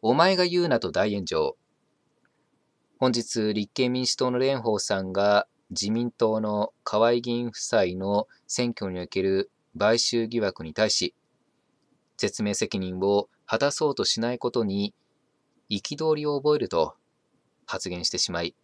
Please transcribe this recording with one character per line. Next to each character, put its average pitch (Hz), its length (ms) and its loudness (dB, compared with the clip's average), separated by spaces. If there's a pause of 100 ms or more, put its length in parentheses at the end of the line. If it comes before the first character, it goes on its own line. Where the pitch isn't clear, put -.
お 113 120 2
前 180 240 4
が 180 80 4
言 175 160 2
う 175 80 2
な 127 100 4
と 92 100 -4
大 98 240 2
炎 98 120 -4
上。 78 320 -2 (1400)
本 127 140 2
日、 113 420 0
立 104 200 -2
憲 123 180 2
民 127 140 -2
主 - 100 0
党 127 160 0
の 123 80 0
蓮 131 220 0
舫 110 180 0
さ 98 220 -2
ん 95 100 -6
が 101 380 4 (200)
自 101 220 -4
民 117 200 0
党 110 280 0
の 107 320 -2 (140)
河 113 260 4
井 120 100 2
議 123 100 -4
員 120 180 -2
夫 - 60 -14
妻 - 260 0 (180)
の 101 300 0 (180)
選 120 240 -2
挙 104 180 -6
に 92 120 -6
お 87 60 -8
け - 140 -2
る 95 300 0 (260)
買 110 220 4
収 117 300 0
疑 117 100 -2
惑 95 240 -2
に 80 100 -10
対 107 180 2
し、 - 220 -2 (1000)
説 - 260 -4
明 104 120 0
責 101 260 -2
任 92 220 -4
を 101 260 2 (180)
果 - 140 -2
た 143 120 0
そ 151 180 -2
う 139 60 -2
と 101 100 -2
し - 160 -2
な 117 100 -2
い 127 80 -6
こ 120 100 -2
と 120 140 0
に 101 300 -2 (760)
憤 151 460 -2
り 151 100 -6
を 147 160 0
覚 151 140 4
え 147 40 0
る 113 100 -2
と 80 260 0 (720)
発 - 240 -6
言 87 160 -6
し - 40 0
て - 80 -6
し - 140 -2
ま 85 120 -2
い 85 200 -4